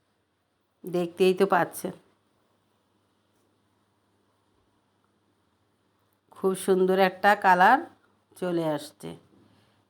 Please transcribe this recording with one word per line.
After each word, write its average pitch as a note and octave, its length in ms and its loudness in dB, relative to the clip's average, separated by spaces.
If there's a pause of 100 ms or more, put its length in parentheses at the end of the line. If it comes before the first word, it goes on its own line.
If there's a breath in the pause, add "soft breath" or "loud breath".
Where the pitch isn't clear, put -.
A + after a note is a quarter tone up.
(840)
দেখতেই F3+ 500 -2
তো F#3+ 120 0
পাচ্ছেন F3+ 480 -2 (4000)
খুব F#3+ 240 -4
সুন্দর F#3 440 0
একটা G3 360 2
কালার G3+ 440 4 (600)
চলে F3 260 -4
আসছে। D#3 440 -8 (800 soft breath)